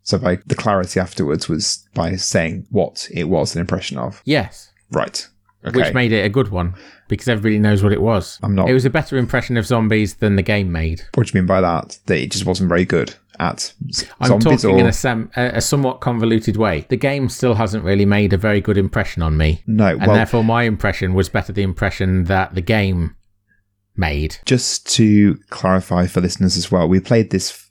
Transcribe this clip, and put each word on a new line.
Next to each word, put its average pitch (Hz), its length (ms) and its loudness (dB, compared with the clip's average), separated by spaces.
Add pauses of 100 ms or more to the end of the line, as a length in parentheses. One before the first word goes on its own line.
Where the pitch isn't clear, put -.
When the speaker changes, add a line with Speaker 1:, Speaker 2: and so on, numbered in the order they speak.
Speaker 1:
So - 140 -2
by 90 280 -2
the - 80 -4
clarity 95 440 -2
afterwards 82 520 -4
was - 420 -6
by 87 240 -4
saying 87 540 -4
what - 420 -4
it 85 120 -4
was 85 300 -2
an 85 60 -4
impression 87 380 -6
of? - 260 -10
Speaker 2:
Yes. - 480 -4 (180)
Speaker 1:
Right. - 380 -6 (380)
Okay. - 120 -2
Speaker 2:
Which 87 140 0
made 123 200 2
it 104 120 2
a 104 60 -2
good 117 180 0
one, 90 240 -4 (360)
because 104 200 -4
everybody 107 300 0
knows 104 240 4
what 101 100 4
it - 80 0
was. 101 420 -2
Speaker 1:
I'm 101 120 0
not 92 160 2
Speaker 2:
It - 20 4
was 127 140 4
a 127 40 0
better 143 280 -2
impression 123 400 -2
of 104 80 -2
zombies 107 480 0
than 101 220 2
the 95 60 2
game 98 300 0
made. 80 300 -4 (100)
Speaker 1:
What 123 140 2
do - 100 -2
you 95 60 2
mean 92 40 0
by 95 140 2
that? 87 460 -2
That 90 100 0
it 62 140 -4
just 98 160 -6
wasn't 90 240 0
very 87 160 2
good 80 280 -2 (240)
at - 340 -6 (200)
z-, - 140 -8 (140)
Speaker 2:
I'm 123 80 0 (120)
Speaker 1:
zombies, 131 220 4
Speaker 2:
talking 98 140 4
Speaker 1:
or? 95 40 6
Speaker 2:
in 95 60 6
a 113 60 2
sem-, 113 440 -2
a, 123 200 -2
a 117 40 0
somewhat 135 400 -2
convoluted 113 560 0
way. 98 320 0
The 127 80 -2
game 135 320 0
still - 260 0
hasn't 107 300 -2
really 98 220 2
made 101 260 4
a 98 60 4
very 104 240 2
good 98 160 0
impression 98 440 -2
on 78 140 0
me. 78 300 2
Speaker 1:
No, 107 220 2
Speaker 2:
And 85 180 0
Speaker 1:
well, 101 100 6
Speaker 2:
therefore 113 280 2
my 113 180 2
impression 98 500 -2
was 92 160 2
better 101 240 -4
the 101 100 -2
impression 92 640 0
that 92 300 0
the 92 80 -2
game 95 540 0 (800)
made. 78 400 -2 (100)
Speaker 1:
Just - 480 -2
to 104 420 6 (140)
clarify 92 560 0
for 87 140 -2
listeners 90 380 0
as 85 120 -6
well, 90 180 2
we 92 120 4
played 110 300 2
this, - 400 -4